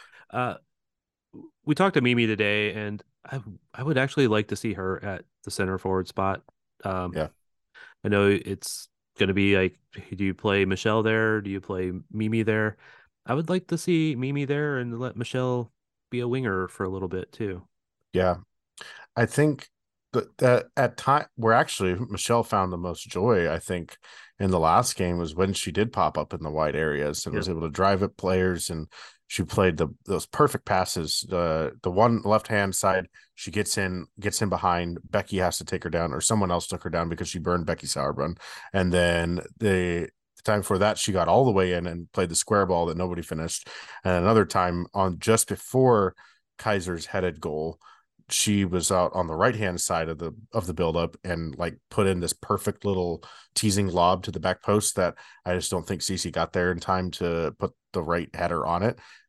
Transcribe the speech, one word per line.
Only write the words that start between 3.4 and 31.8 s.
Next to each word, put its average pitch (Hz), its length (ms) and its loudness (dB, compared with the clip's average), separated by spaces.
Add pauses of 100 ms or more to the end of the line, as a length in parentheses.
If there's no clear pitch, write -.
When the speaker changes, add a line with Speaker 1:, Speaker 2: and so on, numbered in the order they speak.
Speaker 1:
I 127 100 -8
would 143 140 4
actually 135 300 4
like 107 200 4
to 104 80 -4
see 110 200 -4
her 92 280 -4
at 95 220 -8 (180)
the 98 80 -12
center 95 260 0
forward 92 300 0
spot. 95 340 -2 (440)
Um, 92 280 -4
Speaker 2:
Yeah. 78 140 -2 (760)
Speaker 1:
I - 20 -2
know 101 220 4
it's - 580 -2 (320)
gonna 98 140 4
be 98 240 4
like, 92 200 2 (380)
do 98 80 -4
you 95 100 0
play 98 300 2
Michelle 107 400 2
there? 110 380 2
Do 101 80 -8
you 95 100 -6
play 92 320 -4 (220)
Mimi 110 300 0
there? 107 340 0 (480)
I 113 80 -2
would 156 160 -2
like 185 180 -2
to 170 100 -2
see 160 380 0
Mimi 139 300 -4
there 143 320 -2
and 120 240 -6
let 127 160 -8
Michelle 123 560 -2 (360)
be 120 120 -4
a 120 80 -2
winger 104 400 -2
for - 160 -6
a 92 40 -2
little 95 200 -6
bit 92 240 -8
too. 95 340 -8 (460)
Speaker 2:
Yeah. 90 240 2 (800)
I 117 80 4
think 147 420 2 (460)
that, - 240 -4
that 123 300 6 (100)
at 123 180 2
time 143 300 2 (100)
where 113 180 4
actually 110 420 2 (140)
Michelle 113 340 0
found 95 280 0
the 87 60 -6
most 87 320 -8
joy, 90 420 2
I 82 80 -2
think, - 380 -8 (420)
in 98 120 2
the 87 80 4
last 87 360 4
game 87 220 0
was 80 180 -4
when 95 180 2
she - 200 -6
did 110 200 0
pop 80 240 0
up 73 160 -4
in 78 80 -8
the 78 80 -8
wide 76 280 0
areas 73 480 -2
and - 80 -8
Speaker 1:
Yeah. 107 60 -2
Speaker 2:
was 85 100 -4
able 80 120 -4
to 80 80 -4
drive 95 340 2
at - 140 -2
players, 92 520 0
and 80 180 -8 (400)
she - 160 -2
played 90 340 2
the, 80 100 2 (180)
those 92 200 -2
perfect - 400 2
passes. 92 640 -2
The, 80 540 0